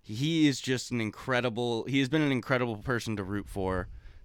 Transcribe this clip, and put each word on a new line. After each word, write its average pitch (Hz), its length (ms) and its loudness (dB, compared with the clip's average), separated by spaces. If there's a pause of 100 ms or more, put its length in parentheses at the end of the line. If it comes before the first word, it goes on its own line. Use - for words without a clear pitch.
he 151 460 2
is 135 120 2
just 127 320 -2
an 123 80 0
incredible, 117 840 0
he 139 140 2
has 131 100 2
been 156 120 4
an 143 100 4
incredible 123 460 0
person 113 380 -2
to 101 80 -4
root 98 240 -4
for 92 400 -2 (380)